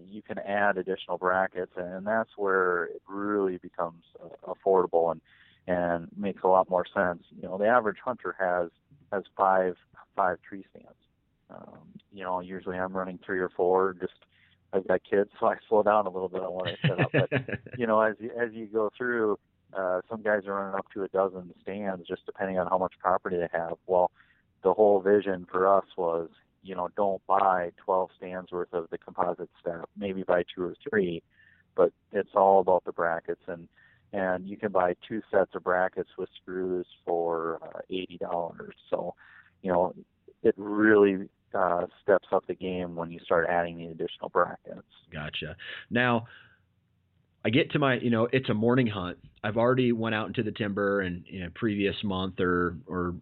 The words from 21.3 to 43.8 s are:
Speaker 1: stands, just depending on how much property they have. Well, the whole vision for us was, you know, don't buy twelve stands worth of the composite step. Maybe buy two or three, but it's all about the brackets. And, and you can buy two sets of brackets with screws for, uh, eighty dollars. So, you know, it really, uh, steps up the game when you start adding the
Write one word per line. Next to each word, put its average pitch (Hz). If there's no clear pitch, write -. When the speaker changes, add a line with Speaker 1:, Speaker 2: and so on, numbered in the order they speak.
Speaker 1:
stands, 95
just -
depending 95
on 90
how 92
much 92
property 92
they 85
have. 82
Well, 90
the 92
whole 101
vision 95
for 92
us 98
was, 82
you 92
know, 90
don't 98
buy 92
twelve 92
stands 92
worth 90
of 82
the 87
composite 90
step. 85
Maybe 95
buy 90
two 90
or 87
three, 87
but 87
it's 98
all 98
about 90
the 90
brackets. 85
And, 85
and 92
you 98
can 101
buy 90
two 110
sets 98
of 87
brackets 92
with 92
screws 92
for, 82
uh, -
eighty 90
dollars. 87
So, 87
you 92
know, 87
it 113
really, 104
uh, 90
steps 95
up 95
the 90
game 90
when 82
you 85
start 85
adding 85
the 85